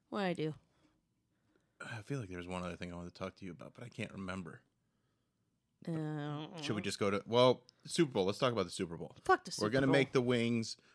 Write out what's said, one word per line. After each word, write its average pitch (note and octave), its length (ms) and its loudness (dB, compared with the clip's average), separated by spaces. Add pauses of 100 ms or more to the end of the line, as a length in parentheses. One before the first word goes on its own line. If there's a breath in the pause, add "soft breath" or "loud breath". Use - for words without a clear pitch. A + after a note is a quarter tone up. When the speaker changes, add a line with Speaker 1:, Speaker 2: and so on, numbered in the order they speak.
Speaker 1:
What'd G#3 180 -2
I F3 60 0
do? D#3 200 -2 (1300 soft breath)
Speaker 2:
I A2+ 220 -10
feel C#3 180 -4
like G#2+ 100 -6
there's F2 200 -6
one F#2 140 -2
other F2 120 -4
thing F2 160 -8
I F2 60 -8
wanted F2 160 -8
to - 60 -20
talk F#2+ 180 -8
to - 80 -14
you F2+ 60 -8
about, - 240 -16
but B2 100 -14
I - 40 -14
can't A2 220 -8
remember. F#2 480 -8 (1300)
Speaker 1:
Uh, D3+ 600 -4 (140)
Speaker 2:
Should C#3 140 -2
we G#2 60 -2
just G2 180 -6
go G#2 100 2
to, G2+ 160 0
well, A#2+ 380 6 (220)
Super D#3 260 2
Bowl. G2+ 140 2
Let's G2+ 120 0
talk B2+ 140 4
about G#2 140 2
the F2 60 -10
Super E2+ 260 -6
Bowl. E2 260 -10
Speaker 1:
Fuck - 220 2
the - 60 -10
Speaker 2:
We're - 160 -2
Speaker 1:
Super - 20 2
Speaker 2:
gonna C3+ 180 4
Speaker 1:
Bowl. C3+ 60 6
Speaker 2:
make C3+ 180 4
the C#3 100 4
wings A#2 540 2 (200 soft breath)